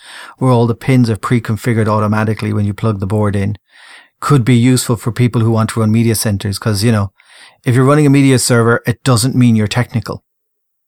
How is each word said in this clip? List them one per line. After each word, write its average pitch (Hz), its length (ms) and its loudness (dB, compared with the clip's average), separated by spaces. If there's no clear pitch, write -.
where 131 140 0
all 120 160 2
the 113 80 -2
pins 127 340 0
are 110 60 -2
pre-configured 113 720 -2
automatically 107 640 -2
when 104 140 -2
you 101 80 -4
plug 107 260 -4
the 98 80 -6
board 104 300 -2
in, 101 200 -4
could 139 240 2
be 123 120 2
useful 123 420 2
for 113 160 -8
people 123 280 0
who 113 100 2
want 110 180 0
to - 100 -6
run 110 140 0
media 113 200 2
centers. 101 460 -4
'Cause, 107 240 -2
you 120 80 2
know, 101 220 -2
if 127 100 0
you're 131 120 4
running 147 200 4
a 143 40 4
media 135 300 4
server, 117 460 0
it - 180 -4
doesn't 123 300 0
mean 120 220 4
you're 107 120 0
technical. - 580 -6